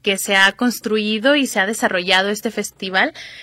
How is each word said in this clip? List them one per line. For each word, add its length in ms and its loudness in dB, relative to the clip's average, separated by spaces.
que 160 -2
se 160 -2
ha 180 6
construido 840 0
y 100 2
se 140 -2
ha 60 0
desarrollado 640 0
este 200 -4
festival, 640 -4